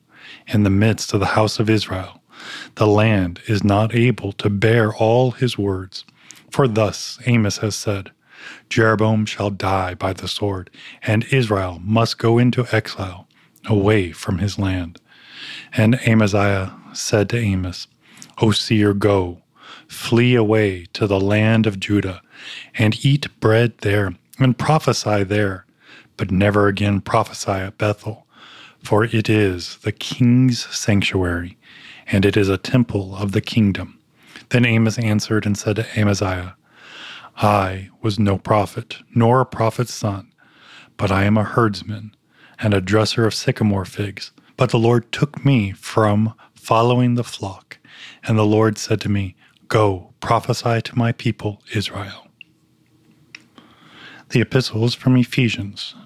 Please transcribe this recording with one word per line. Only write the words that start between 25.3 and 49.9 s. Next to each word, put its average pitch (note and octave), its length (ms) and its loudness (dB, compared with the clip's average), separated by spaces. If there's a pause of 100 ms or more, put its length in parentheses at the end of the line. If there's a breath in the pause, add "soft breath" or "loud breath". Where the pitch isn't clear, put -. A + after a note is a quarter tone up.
but F#2 140 -4
never G2+ 360 4
again G2+ 320 0
prophesy - 520 -2
at F#2+ 260 -6
Bethel, G#2+ 480 -4 (580 loud breath)
for G#2+ 200 2
it A2+ 260 0
is G2 540 0
the G#2+ 80 -4
king's B2 760 2 (100)
sanctuary, F#2 840 -2 (500 loud breath)
and G2 180 2
it G2+ 120 2
is G2+ 100 2
a G2 100 0
temple G2 580 -2
of G2 160 -4
the G#2+ 100 0
kingdom." G2 560 -2 (520 loud breath)
Then A#2+ 160 4
Amos A2+ 320 2
answered G#2+ 480 0
and G#2 120 -2
said G#2+ 200 -2
to A2+ 220 -4
Amaziah, F#2+ 560 -2 (840 loud breath)
"I G2 520 0 (120)
was G#2 180 -2
no G2 180 2
prophet, G#2+ 600 -2 (160)
nor A#2 280 4
a B2 40 0
prophet's A2+ 480 -4
son, G2 380 -6 (640 loud breath)
but F#2+ 160 -2
I G2 120 2
am G#2 140 4
a G#2+ 60 2
herdsman G#2+ 720 -2 (440 soft breath)
and G#2+ 140 2
a G2 80 2
dresser G#2+ 440 2
of G#2 80 0
sycamore G#2 520 0
figs. - 460 -10 (240 soft breath)
But B2+ 140 0
the B2 100 2
Lord A#2 320 2
took - 340 -4
me A2+ 260 2
from G#2+ 600 0 (220 soft breath)
following B2 600 2
the A#2+ 80 -2
flock, - 540 -12 (460 loud breath)
and A2 140 0
the G#2+ 80 4
Lord G#2+ 320 4
said G#2+ 240 -4
to G2+ 80 -4
me, G2+ 260 -2 (320 soft breath)
'Go, G2+ 520 0